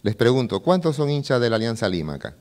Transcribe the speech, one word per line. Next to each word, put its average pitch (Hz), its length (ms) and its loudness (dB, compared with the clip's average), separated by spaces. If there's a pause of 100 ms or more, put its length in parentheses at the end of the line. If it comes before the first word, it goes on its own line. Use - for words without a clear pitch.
Les 104 140 0
pregunto, 120 460 2
¿cuántos 170 340 2
son 143 140 -2
hinchas 139 320 0
de 120 80 2
la 113 80 0
Alianza 110 320 -2
Lima 78 240 -4
acá? - 280 -12